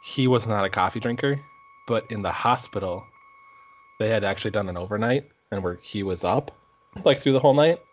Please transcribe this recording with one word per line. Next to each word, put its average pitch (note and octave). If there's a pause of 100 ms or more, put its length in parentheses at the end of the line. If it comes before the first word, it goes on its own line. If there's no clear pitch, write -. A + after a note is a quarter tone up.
He C3
was A#2+
not G#2
a F#2+
coffee F#2+
drinker, B2+ (480)
but A2+
in G#2+
the F#2
hospital, G2 (920)
they G#2+
had A2
actually G2
done G2
an F2+
overnight G#2+ (220)
and G2
where F2
he G2+
was F#2
up, G#2 (540)
like, C#3+
through C#3
the C3+
whole C#3
night. D#3+ (140)